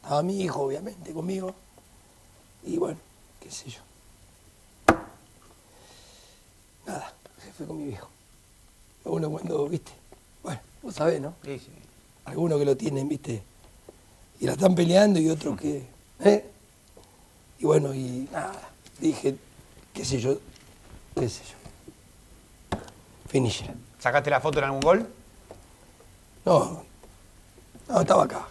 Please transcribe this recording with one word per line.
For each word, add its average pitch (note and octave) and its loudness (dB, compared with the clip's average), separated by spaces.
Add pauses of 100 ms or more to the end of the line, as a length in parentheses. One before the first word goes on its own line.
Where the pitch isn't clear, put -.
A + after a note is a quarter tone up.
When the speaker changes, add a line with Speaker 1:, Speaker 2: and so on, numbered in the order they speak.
Speaker 1:
estaba D3 0
mi G3 -2
hijo, D#3 -4
obviamente, D#3+ -6
conmigo. F#3 -6 (1120)
Y - -4
bueno, - -4 (440)
qué - -20
sé - -14
yo. - -18 (3000)
Nada, - -12 (300)
se - -20
fue D3+ -12
con D#3+ -12
mi D3 -8
viejo. A2+ -12 (960)
Uno E3 -2
cuando, D#3 -2
viste, D#3 -6 (520)
bueno, D#3+ -10 (220)
vos A#3 -12
sabés, D#3 0
¿no? D#3 -8 (100)
Speaker 2:
Sí, C3+ -12
sí. - -20 (540)
Speaker 1:
Algunos D#3 0
que C#3+ 4
lo F#3+ 4
tienen, C#3+ -4
viste, A#2+ -6 (960)
y - -4
la - 0
están F#3 4
peleando F3+ 6
y D#3+ 4
otros D#3 -2
que, C#3+ -4 (400)
¿eh? G#3 6 (1120)
Y - -2
bueno, D3 4
y C3 -6
nada, - -8 (300)
dije, - 0 (580)
qué - -8
sé B2+ 0
yo, B2+ 2 (800)
qué A#2+ 0
sé - -10
yo. - -14 (520)
Finisher. B2+ 0 (260)
Speaker 2:
¿Sacaste C3+ 2
la C3+ 4
foto D3+ 0
en C3+ 0
algún C3+ -2
gol? F#3+ 4 (1400)
Speaker 1:
No, - 2 (1040)
no, G#3+ 4
estaba - 6
acá. - -8